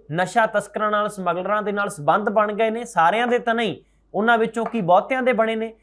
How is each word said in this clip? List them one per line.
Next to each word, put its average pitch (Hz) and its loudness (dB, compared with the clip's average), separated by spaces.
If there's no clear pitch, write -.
ਨਸ਼ਾ 185 2
ਤਸਕਰਾਂ 208 -2
ਨਾਲ, 208 0
ਸਮਗਲਰਾਂ 190 -2
ਦੇ 208 -4
ਨਾਲ 202 -2
ਸੰਬੰਧ 170 0
ਬਣ 208 2
ਗਏ 220 0
ਨੇ? 226 -6
ਸਾਰਿਆਂ 196 2
ਦੇ 240 2
ਤਾਂ 226 -2
ਨਹੀਂ, 220 -2
ਉਹਨਾਂ 226 2
ਵਿੱਚੋਂ 220 -2
ਕੀ 226 -4
ਬਹੁਤਿਆਂ 196 2
ਦੇ 254 2
ਬਣੇ 220 0
ਨੇ? 220 -6